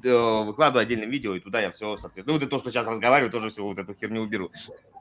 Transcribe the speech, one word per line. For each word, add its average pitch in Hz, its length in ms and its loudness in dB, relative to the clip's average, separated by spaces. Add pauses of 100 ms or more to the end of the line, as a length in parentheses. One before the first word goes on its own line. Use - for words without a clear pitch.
э, 117 400 4
выкладываю 123 400 4
отдельное 110 240 -2
видео, 117 280 -4
и 90 40 -6
туда 104 220 -4
я 92 100 -2
всё, 107 260 -6
соответственно. 95 380 -6
Ну, 151 40 0
вот 139 80 -2
и - 20 -14
то, 139 100 -2
что 117 120 -8
сейчас 113 160 -2
разговариваю, 117 440 4
тоже 110 180 -4
всю 104 160 -8
вот 98 120 -6
эту 98 160 -10
херню 110 280 -6
уберу. 104 300 -4 (500)